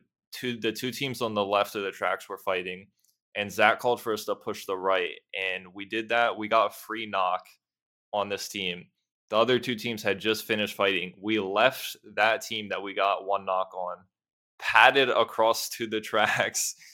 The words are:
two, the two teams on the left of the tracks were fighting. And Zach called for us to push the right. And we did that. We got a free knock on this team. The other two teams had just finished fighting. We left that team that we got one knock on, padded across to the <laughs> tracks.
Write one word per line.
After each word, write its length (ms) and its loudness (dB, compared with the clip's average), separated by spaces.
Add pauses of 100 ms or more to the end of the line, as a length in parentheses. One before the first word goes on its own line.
(340)
two, 240 -6
the 140 -2
two 200 -6
teams 300 -6
on 120 -4
the 120 2
left 300 2
of 80 -4
the 80 -4
tracks 360 -4
were 100 -10
fighting. 500 -4 (500)
And 140 -4
Zach 280 4
called 220 2
for 120 -2
us 120 -6
to 100 -2
push 300 -10
the 120 -4
right. 380 0 (220)
And 360 -6
we 120 -12
did 240 -6
that. 280 0
We 100 -6
got 240 4
a 20 -18
free 320 -10
knock 400 -2 (680)
on 160 0
this 220 -6
team. 380 -6 (420)
The 80 0
other 220 6
two 160 -4
teams 280 -8
had 160 0
just 260 0
finished 300 -2
fighting. 420 0
We 220 0
left 560 2 (200)
that 260 4
team 280 -8
that 120 -6
we 120 -8
got 320 0
one 180 -2
knock 300 -2
on, 320 -10 (520)
padded 520 6
across 600 2
to 160 -6
the 140 -2
<laughs> 80 -10
tracks. 680 0 (180)